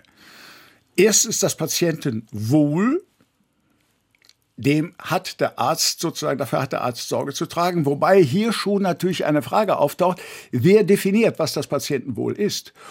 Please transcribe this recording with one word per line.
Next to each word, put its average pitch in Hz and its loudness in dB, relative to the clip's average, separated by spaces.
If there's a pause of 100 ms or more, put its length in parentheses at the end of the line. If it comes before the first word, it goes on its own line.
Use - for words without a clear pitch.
(960)
erstens 208 2
das 185 0
Patientenwohl, 151 0 (1600)
dem 143 0
hat - -4
der - -2
Arzt 139 -2
sozusagen, 151 -4
dafür 139 -2
hat 135 -4
der - -4
Arzt 123 -6
Sorge 135 -4
zu - -6
tragen, 175 0
wobei 151 4
hier 196 2
schon 196 -2
natürlich 180 -2
eine 151 2
Frage 196 0
auftaucht, 175 0 (300)
wer 180 6
definiert, 196 2
was 156 -4
das 147 -6
Patientenwohl 123 -4
ist? - -4 (180)